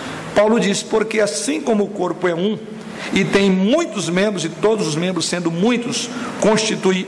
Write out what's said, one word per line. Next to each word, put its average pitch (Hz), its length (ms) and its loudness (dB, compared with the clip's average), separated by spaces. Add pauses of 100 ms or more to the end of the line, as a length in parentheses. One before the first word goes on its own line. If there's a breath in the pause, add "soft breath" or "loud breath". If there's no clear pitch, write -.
(340 loud breath)
Paulo 220 240 6
diz, 190 240 0
"Porque 214 380 0
assim 269 400 -2
como 208 240 2
o - 40 -2
corpo 175 380 -2
é 170 80 2
um, 196 240 0 (540 loud breath)
e 190 120 2
tem 196 260 4
muitos 202 580 2
membros, 185 360 0
e 165 40 -4
todos 202 400 0
os 151 80 -2
membros, 175 300 -2
sendo 175 240 -2
muitos, 226 580 0 (320 loud breath)
constituem 190 680 2